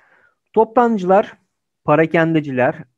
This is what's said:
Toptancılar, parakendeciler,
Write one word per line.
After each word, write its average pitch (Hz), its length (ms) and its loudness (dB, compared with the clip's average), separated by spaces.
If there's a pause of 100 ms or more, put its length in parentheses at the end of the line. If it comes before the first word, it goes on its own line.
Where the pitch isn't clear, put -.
(520)
Toptancılar, 220 800 0 (520)
parakendeciler, 156 920 0 (220)